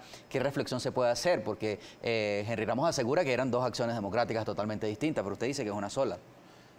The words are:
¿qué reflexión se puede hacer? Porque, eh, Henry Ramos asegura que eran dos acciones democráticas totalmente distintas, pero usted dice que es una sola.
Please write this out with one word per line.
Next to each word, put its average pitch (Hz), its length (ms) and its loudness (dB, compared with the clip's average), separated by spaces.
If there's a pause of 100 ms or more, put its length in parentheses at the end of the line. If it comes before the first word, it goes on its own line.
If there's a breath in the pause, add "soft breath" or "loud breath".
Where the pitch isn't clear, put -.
(300 loud breath)
¿qué 135 100 0
reflexión 127 400 0
se 127 120 -2
puede 123 180 4
hacer? 143 340 2
Porque, 107 360 -2 (240 loud breath)
eh, 104 440 0
Henry 110 180 0
Ramos 120 220 2
asegura 147 360 2
que 131 100 2
eran 127 160 2
dos 123 140 2
acciones 117 320 0
democráticas 110 500 0
totalmente 104 400 -2
distintas, 107 380 0
pero 98 100 -2
usted 113 140 -2
dice 135 160 -2
que 104 60 -4
es 101 60 -2
una 101 140 -4
sola. 127 300 0 (600 loud breath)